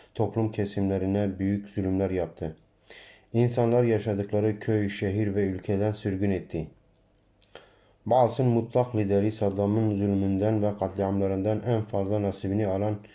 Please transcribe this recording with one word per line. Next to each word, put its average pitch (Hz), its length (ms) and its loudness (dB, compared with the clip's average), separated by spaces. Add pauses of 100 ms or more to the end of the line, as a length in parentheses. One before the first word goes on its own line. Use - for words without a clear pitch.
(160)
toplum 110 360 0
kesimlerine 98 880 0
büyük 101 280 -2
zulümler 95 420 -2
yaptı. 85 460 -4 (800)
İnsanlar 120 500 4
yaşadıkları 104 760 0
köy, 107 300 0
şehir 101 460 -2
ve 104 100 0
ülkeden 98 460 -2
sürgün 101 400 -2
etti. 82 360 -4 (1400)
Baas'ın 120 400 4
mutlak 120 500 2
lideri 101 360 2
Saddam'ın 104 680 0
zulmünden 101 640 2
ve 104 140 0
katliamlarından 98 880 0
en 117 140 2
fazla 104 400 -2
nasibini 101 460 -2
alan 101 280 -2 (200)